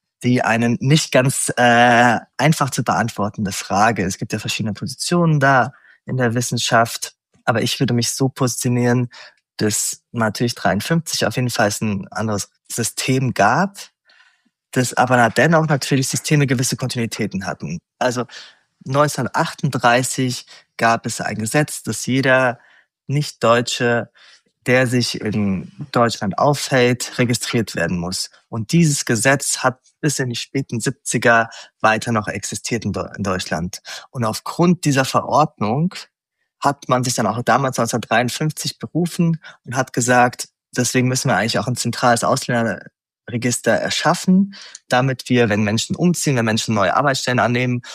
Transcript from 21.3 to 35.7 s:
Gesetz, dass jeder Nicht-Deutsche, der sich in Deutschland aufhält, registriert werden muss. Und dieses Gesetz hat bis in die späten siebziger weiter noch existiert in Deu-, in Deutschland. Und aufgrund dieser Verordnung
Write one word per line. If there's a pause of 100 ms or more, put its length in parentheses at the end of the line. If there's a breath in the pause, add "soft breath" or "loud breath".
Gesetz,
dass
jeder (480 soft breath)
Nicht-Deutsche, (560 soft breath)
der
sich
in (200)
Deutschland
aufhält,
registriert
werden
muss. (180 soft breath)
Und
dieses
Gesetz
hat (180)
bis
in
die
späten
siebziger (320 loud breath)
weiter
noch
existiert
in
Deu-,
in
Deutschland. (300 loud breath)
Und
aufgrund
dieser
Verordnung (680)